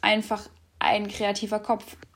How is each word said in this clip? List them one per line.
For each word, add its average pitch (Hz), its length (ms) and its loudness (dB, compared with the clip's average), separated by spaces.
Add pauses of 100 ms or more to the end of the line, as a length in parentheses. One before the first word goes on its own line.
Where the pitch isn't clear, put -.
einfach 214 480 0 (300)
ein 208 280 2
kreativer 208 520 -2
Kopf. - 380 -4 (180)